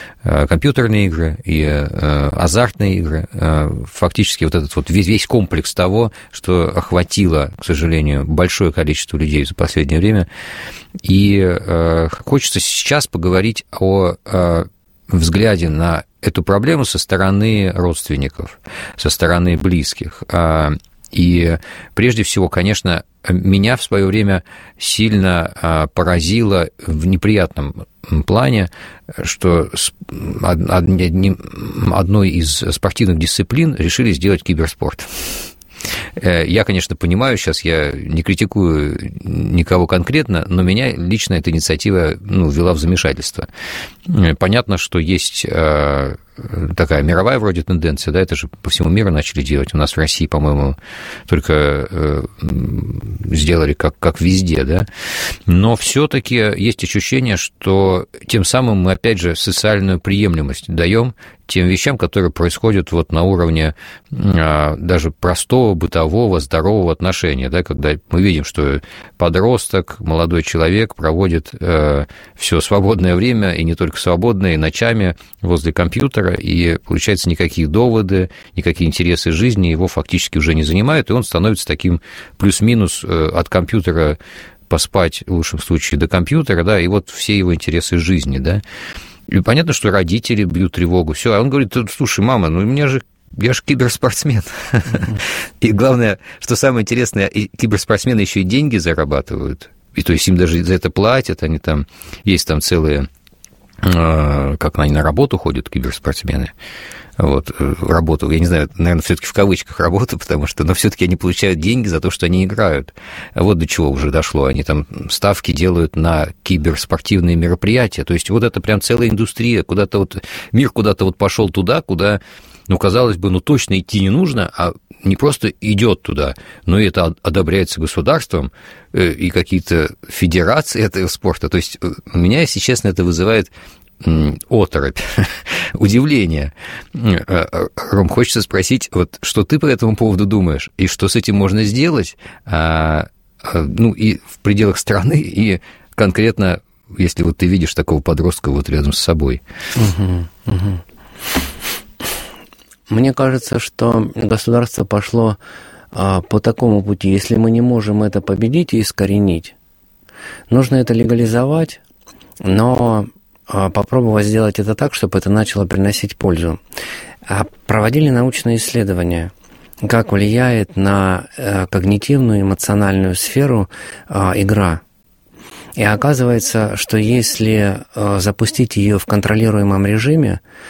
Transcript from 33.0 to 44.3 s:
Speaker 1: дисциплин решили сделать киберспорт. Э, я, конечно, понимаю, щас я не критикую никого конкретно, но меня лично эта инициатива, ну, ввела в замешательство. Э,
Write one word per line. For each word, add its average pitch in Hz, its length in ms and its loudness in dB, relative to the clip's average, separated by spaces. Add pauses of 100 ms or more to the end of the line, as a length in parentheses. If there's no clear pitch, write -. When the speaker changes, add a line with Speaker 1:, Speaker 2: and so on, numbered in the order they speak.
Speaker 1:
дисциплин 123 560 0
решили 95 380 0
сделать 87 300 0
киберспорт. - 600 -4 (1120)
Э, 85 320 0
я, 101 160 2
конечно, 92 320 -2
понимаю, 107 420 0
щас - 240 -4
я 78 300 0
не 80 320 -4
критикую 90 880 0 (120)
никого 85 640 0
конкретно, 95 600 0
но 92 140 2
меня 101 340 2
лично 95 380 -2
эта 82 180 0
инициатива, 80 720 0
ну, 95 280 0
ввела 85 240 2
в 76 60 -2
замешательство. 78 680 -2 (600)
Э, 98 280 4